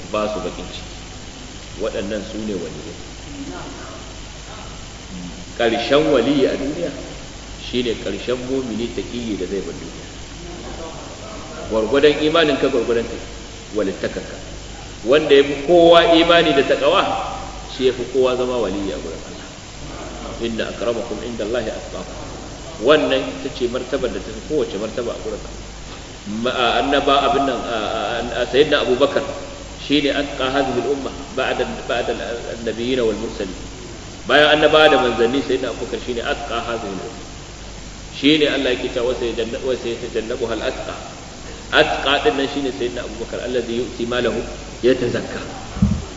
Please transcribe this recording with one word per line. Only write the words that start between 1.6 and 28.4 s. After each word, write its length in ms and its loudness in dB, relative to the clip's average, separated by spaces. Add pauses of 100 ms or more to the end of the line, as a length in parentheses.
Waɗannan 480 -4
su 160 -8
ne 120 -2
waliyai. 440 -8 (2500)
Ƙarshen 520 4
waliyi 360 4
a 80 0
duniya 360 -4 (680)
shine 400 0
ƙarshen 480 -4
mumini 480 -2
taqiyyi 420 -4
da 80 -4
zai 140 -2
bar 160 -6
duniya. 320 -12 (1600)
Gwargwadon 540 6
imaninka, 440 4
gwargwadon 380 2 (680)
walittakarka. 600 -4 (680)
Wanda 320 8
ya 80 12
fi 100 -2 (140)
kowa 480 10
imani 400 8
da 80 6
taqwa, 400 4 (720)
shi 120 4
ya 60 4
fi 180 -4
kowa 240 4
zama 220 0
waliyi 340 -2
a 80 -4
gurin 200 -8
Allah. 280 -12 (920)
"Inna 320 -2
akramakum 520 -4
indallahi 460 -4
atqakum." 480 -10 (600)
Wannan 400 4 (240)
ita 80 -4
ce 160 -2
martabar 420 -2
da 100 -6
ta 120 -10
fi 160 -12
kowace 320 0
martaba 320 -4
a 120 -8
gurin 160 -6
Allah. 280 -12 (760)
Ma-, 120 0
a, 240 4
annaba, 360 4 (120)
abin 180 4
nan, 140 0
a, 160 -2
a, 640 -2